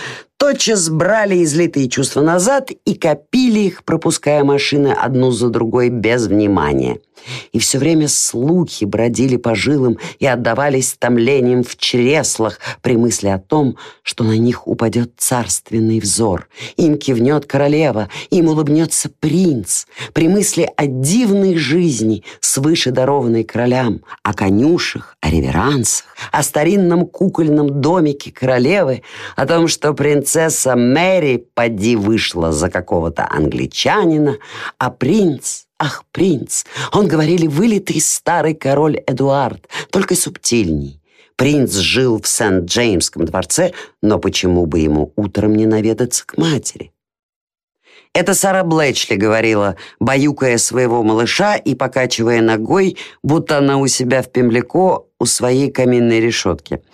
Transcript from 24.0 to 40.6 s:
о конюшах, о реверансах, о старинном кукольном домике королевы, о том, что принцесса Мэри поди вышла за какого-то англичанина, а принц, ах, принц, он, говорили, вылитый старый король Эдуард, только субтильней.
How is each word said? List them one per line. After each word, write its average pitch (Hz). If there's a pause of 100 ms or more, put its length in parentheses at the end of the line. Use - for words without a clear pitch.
о 101
конюшах, 107
о 78
реверансах, 87 (160)
о 147
старинном 170
кукольном 151
домике 151
королевы, 131 (340)
о 135
том, 165
что 151
принцесса 147
Мэри 143
поди 117
вышла 98
за 80
какого-то 87
англичанина, 151 (420)
а 127
принц, 165 (140)
ах, -
принц, - (280)
он, 202
говорили, 160
вылитый 175
старый -
король 147
Эдуард, 135 (220)
только 190
субтильней. 78 (360)